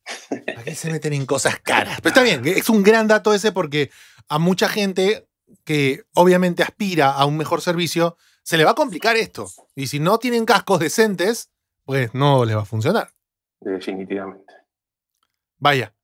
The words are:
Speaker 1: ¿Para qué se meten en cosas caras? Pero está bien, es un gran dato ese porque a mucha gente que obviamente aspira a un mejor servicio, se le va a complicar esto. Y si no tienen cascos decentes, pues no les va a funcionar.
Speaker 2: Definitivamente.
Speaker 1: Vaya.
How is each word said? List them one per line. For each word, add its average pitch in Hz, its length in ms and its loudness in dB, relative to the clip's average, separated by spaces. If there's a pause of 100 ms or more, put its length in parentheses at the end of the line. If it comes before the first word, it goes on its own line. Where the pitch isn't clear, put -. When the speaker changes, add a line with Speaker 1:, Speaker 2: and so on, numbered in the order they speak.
(280)
Speaker 1:
¿Para - 360 -10
qué 160 100 -10
se 160 160 -8
meten 156 220 -4
en 139 140 -4
cosas 139 340 -2
caras? 107 420 -2
Pero 170 60 0
está 254 140 4
bien, 170 220 0
es 175 240 0
un 214 140 4
gran 220 260 6
dato 214 240 2
ese 208 200 0
porque 151 380 -4 (380)
a 151 100 -4
mucha 180 300 2
gente 196 600 -2 (360)
que 143 400 -2 (100)
obviamente 180 480 4
aspira 156 500 0
a 139 120 0
un 147 120 0
mejor 156 240 -4
servicio, 170 560 -2 (260)
se - 160 -2
le 151 60 4
va 196 80 6
a - 20 -4
complicar 226 420 0
esto. 147 300 -6 (280)
Y 135 120 -8
si 147 140 -4
no 190 180 2
tienen 240 260 -2
cascos 196 360 2
decentes, 220 680 0 (340)
pues 135 300 -4
no 135 300 2
les 110 120 -2
va 104 60 -2
a 101 40 -10
funcionar. 139 440 -2 (500)
Speaker 2:
Definitivamente. 95 920 -10 (1040)
Speaker 1:
Vaya. 139 460 0